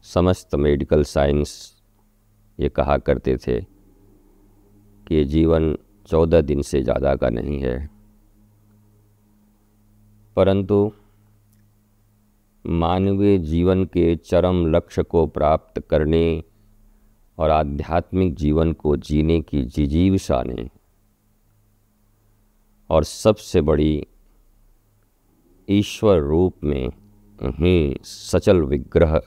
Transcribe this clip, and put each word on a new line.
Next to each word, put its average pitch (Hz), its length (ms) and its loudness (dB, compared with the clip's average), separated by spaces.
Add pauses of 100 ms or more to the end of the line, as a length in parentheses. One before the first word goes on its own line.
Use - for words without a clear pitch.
समस्त 90 500 -2
मेडिकल 73 500 0
साइंस 71 760 -2 (760)
ये 69 100 -2
कहा 71 300 0
करते 65 380 -2
थे 60 240 -4 (1500)
कि 78 180 2
जीवन 80 520 2 (300)
चौदह 80 340 4
दिन 69 220 -2
से 67 200 -2
ज़्यादा 65 340 0
का 64 140 -2
नहीं 67 300 -6
है, 65 300 -6 (2500)
परंतु 98 540 2 (1700)
मानवीय 95 760 0
जीवन 87 460 0
के 85 320 0
चरम 90 500 0
लक्ष्य 82 360 -2
को 80 240 0
प्राप्त 76 540 -2 (100)
करने 80 520 0 (960)
और 78 120 0
आध्यात्मिक 78 840 -2
जीवन 78 380 0
को 73 240 -2
जीने 78 440 0
की 73 240 -4
जिजीविषा 76 800 0
ने 62 260 -8 (2250)
और 80 140 2
सबसे - 560 0
बड़ी 76 460 0 (1600)
ईश्वर 101 500 2
रूप 78 460 0
में 67 240 -4 (500)
ही 73 640 0
सचल - 600 0
विग्रह 76 640 0